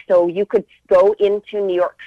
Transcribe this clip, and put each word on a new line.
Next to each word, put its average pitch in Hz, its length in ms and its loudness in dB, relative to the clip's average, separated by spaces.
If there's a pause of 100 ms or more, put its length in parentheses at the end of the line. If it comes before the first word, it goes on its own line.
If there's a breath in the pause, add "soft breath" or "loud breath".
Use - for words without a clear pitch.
So 180 200 2
you 180 180 -4
could 214 180 -2 (240)
go 190 320 4
into 208 400 -2
New 190 160 -2
York 175 320 -4